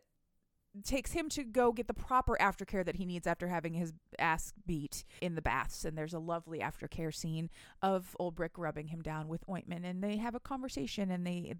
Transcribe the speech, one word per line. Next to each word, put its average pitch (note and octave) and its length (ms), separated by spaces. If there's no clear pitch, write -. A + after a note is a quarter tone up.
takes - 300
him D#4+ 140
to D4 160
go A#3+ 280
get A3+ 160
the A#3 60
proper B3 460
aftercare G3 460
that E3+ 120
he F#3+ 80
needs F3 200
after E3+ 220
having E3+ 260
his E3 200
ass D#3+ 340
beat D3+ 380
in E3+ 120
the D#3+ 80
baths. B2+ 440
And D#3+ 120
there's D#3 160
a E3 60
lovely E3 400
aftercare D#3 560
scene E3 340
of F#3+ 380
Ulbrich E3+ 380
rubbing D3+ 320
him E3 120
down D#3 260
with E3 220
ointment, F3 360
and F3+ 180
they G#3 140
have A3+ 180
a B3 40
conversation, B3+ 680
and F3+ 160
they, F3 340